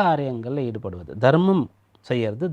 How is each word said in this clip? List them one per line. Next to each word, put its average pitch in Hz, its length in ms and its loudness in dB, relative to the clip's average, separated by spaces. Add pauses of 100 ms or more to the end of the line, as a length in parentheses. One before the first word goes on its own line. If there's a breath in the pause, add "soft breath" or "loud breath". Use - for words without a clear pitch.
காரியங்கள்ல 135 680 -2
ஈடுபடுவது, 90 420 -10 (140)
தர்மம் 170 400 4 (400)
செய்யறது, 120 460 -2